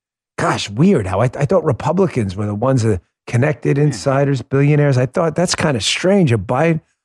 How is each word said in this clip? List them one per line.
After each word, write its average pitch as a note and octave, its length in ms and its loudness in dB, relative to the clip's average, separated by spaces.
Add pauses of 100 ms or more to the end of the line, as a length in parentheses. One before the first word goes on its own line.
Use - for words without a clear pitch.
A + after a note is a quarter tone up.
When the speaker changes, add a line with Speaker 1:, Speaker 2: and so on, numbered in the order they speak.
(380)
Speaker 1:
Gosh, D#3+ 320 -4
weird C3 360 2
how F#2+ 140 -2
I, A2+ 40 2
I B2+ 220 -2
thought F3 180 0
Republicans C3 720 -2
were G#2+ 100 -4
the G#2 80 -4
ones B2 280 0
that G#2+ 180 0 (260)
connected C#3+ 500 0
Speaker 2:
Hmm. D3 80 2
Speaker 1:
insiders, C#3 580 0
billionaires. C#3+ 560 2
I B2+ 80 2
thought E3 300 -2
that's F3 180 -2
kind D3 220 -2
of G2+ 60 -6
strange. F3+ 500 2
A A2+ 60 2
Biden, D3+ 420 -2 (240)